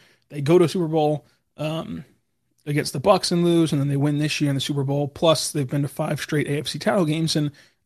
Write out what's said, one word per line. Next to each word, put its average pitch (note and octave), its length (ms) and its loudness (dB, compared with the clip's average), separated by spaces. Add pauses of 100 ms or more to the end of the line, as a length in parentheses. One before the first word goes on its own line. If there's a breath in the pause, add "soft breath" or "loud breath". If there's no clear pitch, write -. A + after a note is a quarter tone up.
(280 soft breath)
They D3 120 -10
go D#3+ 180 4
to F#3 80 6
a - 20 -2
Super F3+ 180 -2
Bowl, D3+ 400 0 (300 soft breath)
um, D#3+ 480 -8 (600)
against D3 260 -2
the C#3 80 -4
Bucs F#3+ 320 2
and F3 120 2
lose, E3+ 280 4
and D3 80 0
then C#3 80 0
they C#3+ 80 0
win D3 220 2
this D3+ 220 -2
year D3 80 2
in C#3 60 0
the C#3 60 -2
Super C#3+ 240 -2
Bowl. C#3+ 240 -2
Plus, D#3+ 420 2
they've C#3+ 180 -4
been C#3+ 140 -2
to C#3 60 -2
five D3+ 320 -6
straight - 260 -2
A C#3+ 120 -2
F D3 100 -6
C - 100 -8
title G#3 260 0
games. D#3 300 0
And, D3+ 160 0 (360 soft breath)